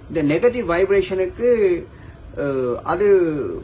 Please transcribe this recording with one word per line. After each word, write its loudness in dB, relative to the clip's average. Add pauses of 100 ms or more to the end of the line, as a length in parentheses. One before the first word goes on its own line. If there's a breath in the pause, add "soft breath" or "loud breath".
(140 loud breath)
இந்த 2
நெகட்டிவ் 0
வைப்ரேஷனுக்கு, 0 (540 loud breath)
அஹ், -2
அது, 2 (260)